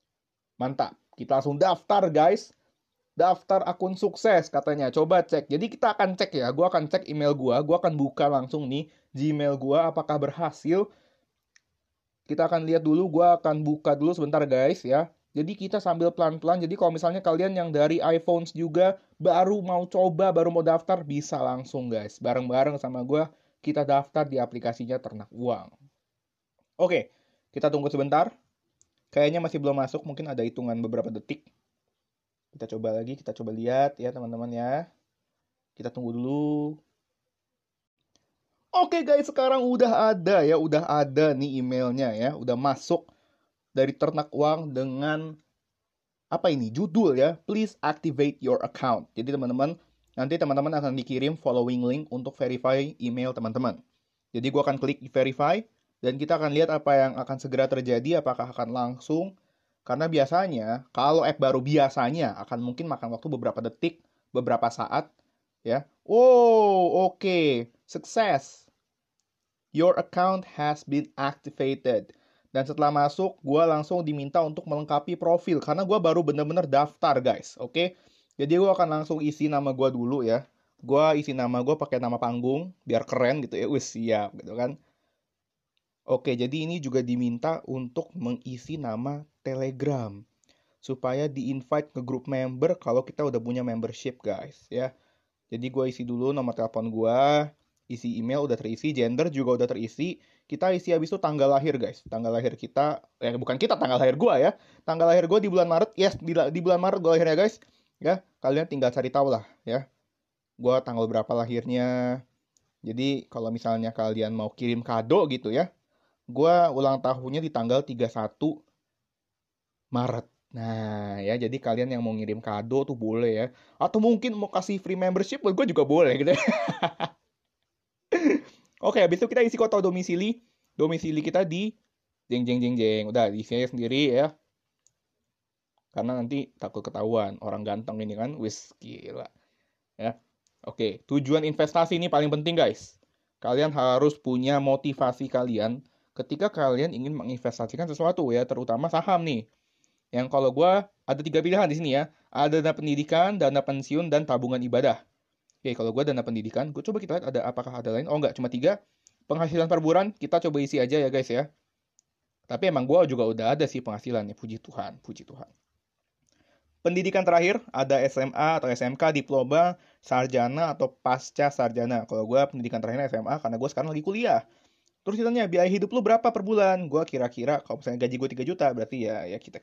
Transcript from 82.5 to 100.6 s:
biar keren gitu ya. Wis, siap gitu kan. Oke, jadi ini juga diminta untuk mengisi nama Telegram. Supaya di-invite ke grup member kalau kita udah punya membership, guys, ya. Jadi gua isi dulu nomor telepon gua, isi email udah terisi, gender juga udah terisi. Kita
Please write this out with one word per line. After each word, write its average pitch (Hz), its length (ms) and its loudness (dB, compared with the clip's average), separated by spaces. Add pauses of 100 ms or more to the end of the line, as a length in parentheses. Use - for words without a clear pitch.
biar - 200 -2
keren 131 400 0
gitu 113 120 -8
ya. 101 120 -2
Wis, 135 160 -2
siap 110 540 -2
gitu 107 180 -14
kan. 127 240 -6 (1200)
Oke, 127 320 -2
jadi 135 320 -4
ini 170 160 -8
juga 131 160 -2
diminta 123 640 -4
untuk 127 480 -8
mengisi 123 640 -8
nama 139 480 -6 (160)
Telegram. 131 800 -4 (640)
Supaya 135 480 -4
di-invite 135 640 -4
ke - 80 -8
grup 127 240 -6
member 131 480 -2
kalau 123 240 0
kita - 240 -6
udah 123 160 -2
punya 123 240 -4
membership, 113 560 -6
guys, - 480 -8
ya. 127 240 -6 (560)
Jadi 120 240 -8
gua 131 160 0
isi 127 160 -8
dulu 120 320 -4
nomor 123 160 -4
telepon 113 400 -4
gua, 135 560 2 (400)
isi 117 320 -6
email 131 240 -2
udah 123 120 -2
terisi, 113 360 -6
gender 127 400 0
juga 123 320 0
udah 123 40 -2
terisi. 123 520 -6 (240)
Kita 180 320 0